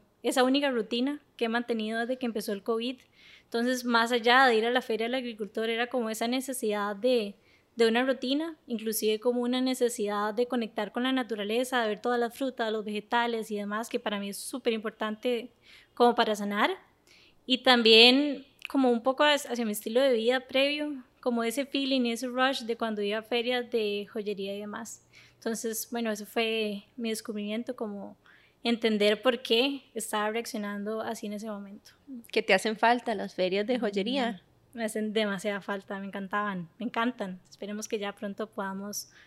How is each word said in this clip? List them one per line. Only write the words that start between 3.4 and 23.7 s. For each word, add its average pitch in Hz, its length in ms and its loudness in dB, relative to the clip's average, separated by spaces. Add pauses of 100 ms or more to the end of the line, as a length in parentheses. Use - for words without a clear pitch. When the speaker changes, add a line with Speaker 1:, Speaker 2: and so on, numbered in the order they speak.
Speaker 1:
Entonces, 247 420 -2
más 233 260 2
allá 247 360 6
de 233 80 6
ir 220 100 2
a 240 60 0
la 254 100 2
Feria 226 240 -2
del 240 80 -4
Agricultor, 226 560 -4
era 226 180 0
como 240 220 -2
esa 226 200 -4
necesidad 214 680 -2
de, 214 400 0 (400)
de 226 120 4
una 233 180 4
rutina, 269 500 -2 (100)
inclusive 214 540 -2
como 247 220 0
una 247 180 0
necesidad 220 720 0
de 247 140 0
conectar 220 460 -4
con 247 100 -2
la 262 80 0
naturaleza, 240 680 -2
de 214 80 0
ver 208 100 -2
todas 247 180 0
las 233 200 0
frutas, 247 340 -2
los 214 140 -4
vegetales 220 680 -2
y 208 60 -2
demás, 208 320 -4
que 240 100 -2
para 208 220 -4
mí 202 80 -6
es 196 80 -10
súper - 340 -4
importante 220 800 -4 (420)
como 240 220 6
para 220 200 2
sanar. 208 360 0 (720)
Y 247 140 2
también 247 840 8 (240)
como 262 200 4
un 233 140 2
poco 262 220 2
hacia, 285 260 2
hacia 240 140 -2
mi 208 80 -2
estilo 226 260 -2
de 269 140 4
vida 233 340 2
previo, 285 560 0 (160)
como 233 240 0
ese 233 220 -2
feeling, 269 400 0
ese 233 220 -2
rush 254 340 0
de 226 160 -4
cuando 220 240 -2
iba 202 180 -2
a 214 40 -6
ferias 240 460 -2
de 208 420 -2